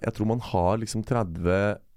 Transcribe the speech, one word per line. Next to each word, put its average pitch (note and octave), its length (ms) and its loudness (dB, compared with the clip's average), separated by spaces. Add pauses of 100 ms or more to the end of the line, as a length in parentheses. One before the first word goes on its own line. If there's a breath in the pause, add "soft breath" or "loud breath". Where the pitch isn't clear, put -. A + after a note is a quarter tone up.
jeg A2+ 120 -2
tror G#2+ 120 -2
man A2+ 140 0
har F#2 380 2
liksom A2+ 260 -4
tredve F#2+ 760 0 (180)